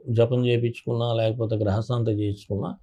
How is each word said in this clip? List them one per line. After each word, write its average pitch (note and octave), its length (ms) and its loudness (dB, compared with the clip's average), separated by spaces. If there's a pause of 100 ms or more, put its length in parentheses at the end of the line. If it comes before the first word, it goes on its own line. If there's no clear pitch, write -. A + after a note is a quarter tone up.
జపం A#2+ 360 4
చేయించుకున్నా, A#2+ 680 0
లేకపోతే A2 420 0
గ్రహశాంతి A2 560 0
చేయించుకున్నా G#2 720 -4